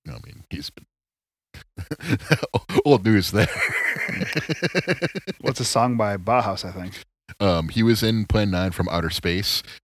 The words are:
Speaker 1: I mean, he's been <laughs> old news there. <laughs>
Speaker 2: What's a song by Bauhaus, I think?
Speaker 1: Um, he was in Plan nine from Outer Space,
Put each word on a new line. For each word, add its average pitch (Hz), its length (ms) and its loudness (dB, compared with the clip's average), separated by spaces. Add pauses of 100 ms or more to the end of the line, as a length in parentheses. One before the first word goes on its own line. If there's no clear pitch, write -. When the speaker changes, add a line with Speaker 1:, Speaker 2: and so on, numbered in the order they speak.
Speaker 1:
I 73 60 -12 (120)
mean, - 240 -20
he's - 220 -10
been - 140 -20 (920)
<laughs> - 1080 -2
old 123 200 6
news 104 240 4
there. 98 180 4 (1000)
<laughs> 180 920 -4
Speaker 2:
What's 131 180 -4
a 127 60 -2
song 120 300 2
by 104 220 0
Bauhaus, 104 480 0
I 90 60 -8
think? 92 320 -12 (360)
Speaker 1:
Um, 85 300 2
he 113 140 2
was 113 180 6
in 110 240 2
Plan 104 240 2
nine 90 220 0
from 87 180 -2
Outer 82 220 0
Space, 90 500 -2 (220)